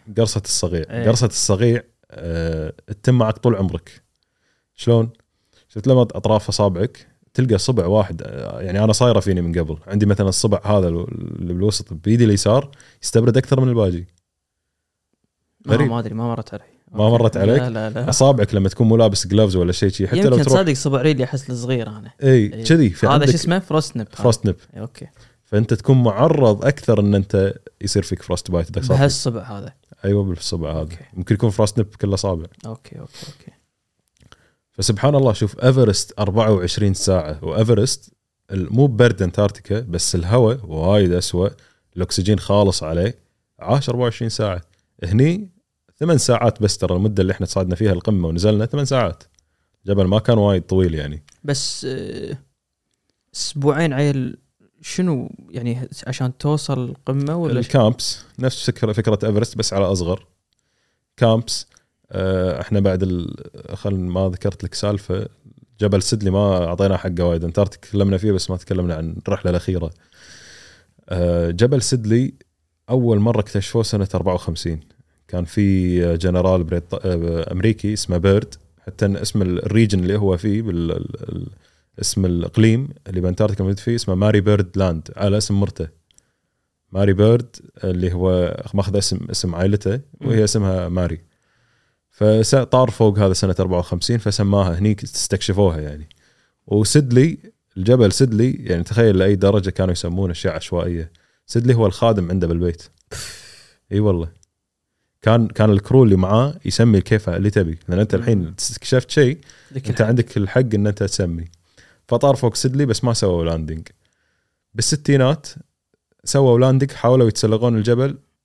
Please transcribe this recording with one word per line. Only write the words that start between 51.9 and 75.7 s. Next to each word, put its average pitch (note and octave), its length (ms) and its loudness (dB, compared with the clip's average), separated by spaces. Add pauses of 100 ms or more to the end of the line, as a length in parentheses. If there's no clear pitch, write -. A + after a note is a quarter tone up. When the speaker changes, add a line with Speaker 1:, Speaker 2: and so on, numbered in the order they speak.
Speaker 2:
آه، - 480 -10 (960)
أسبوعين D3 580 -2
عيل، C#3 460 -2 (420)
شنو E3 500 -4 (200)
يعني، A#2+ 380 -6 (180)
عشان B2+ 320 -6
توصل C#3+ 460 -2
القمة C#3 520 -4
ولا C#3+ 260 -2
ش-؟ A#2 40 -4
Speaker 1:
الكامبس، - 580 0 (140)
نفس B2+ 280 -4
فكرة، A2+ 260 -2
فكرة G#2+ 320 0
إيفرست G#2+ 340 -2
بس G#2+ 140 -4
على G2 120 0
أصغر. F2+ 420 -2 (880)
كامبس، A#2 500 0 (460)
آه، F#2 480 -2
إحنا G2+ 200 0
بعد F#2+ 220 0
ال-، - 760 -6
خل G2+ 180 -6
ما F#2 340 -2
ذكرت F2+ 360 -6
لك F2+ 100 -10
سالفة، G2+ 540 -6 (520)
جبل G2+ 220 2
سيدلي G#2 280 -2
ما F#2+ 340 2
أعطيناه F#2 320 0
حقه F2+ 280 -4
وايد. E2+ 200 0
أنتاركتيكا F#2+ 440 -2
تكلمنا G2 280 0
فيه G2+ 160 0
بس F#2+ 180 -4
ما F#2 60 -4
تكلمنا F2+ 380 -4
عن D#2+ 220 -8 (120)
الرحلة G2 220 -2
الأخيرة. F2 400 -4 (1160)
آه، F2 420 0
جبل B2 320 2
سيدلي A#2 520 0 (560)
أول A#2+ 280 2
مرة A2 220 2
اكتشفوه G#2 420 -2
سنة G2+ 320 -2
أربعة F2+ 200 -2
وخمسين. E2 460 -6 (480)
كان F2+ 160 -6
في F2+ 720 0